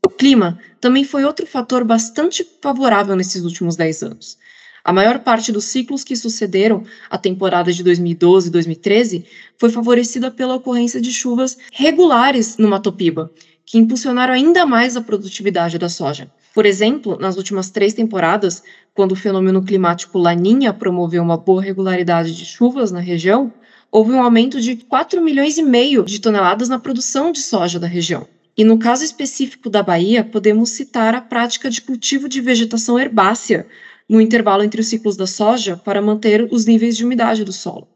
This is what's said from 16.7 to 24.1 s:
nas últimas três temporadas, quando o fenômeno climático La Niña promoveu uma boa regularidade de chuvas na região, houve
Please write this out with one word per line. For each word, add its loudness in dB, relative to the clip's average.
nas -4
últimas -6
três 0
temporadas, -2
quando 0
o 0
fenômeno 0
climático -2
La 2
Niña 2
promoveu -2
uma 0
boa 0
regularidade -2
de -18
chuvas -2
na -6
região, 0
houve 4